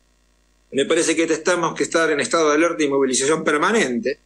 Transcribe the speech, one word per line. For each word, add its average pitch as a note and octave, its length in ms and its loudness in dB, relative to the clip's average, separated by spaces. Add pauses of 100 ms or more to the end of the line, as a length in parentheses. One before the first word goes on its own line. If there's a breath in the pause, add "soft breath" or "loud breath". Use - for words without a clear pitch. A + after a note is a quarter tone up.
(720)
me C3+ 120 0
parece D#3+ 300 0
que E3 100 0
tenemos E3 480 0
que D3 100 -4
estar E3 280 0
en C#3+ 80 -2
estado D#3 300 0
de D3 60 2
alerta D#3+ 280 0
y C#3+ 40 2
movilización C#3 560 0
permanente D3+ 840 0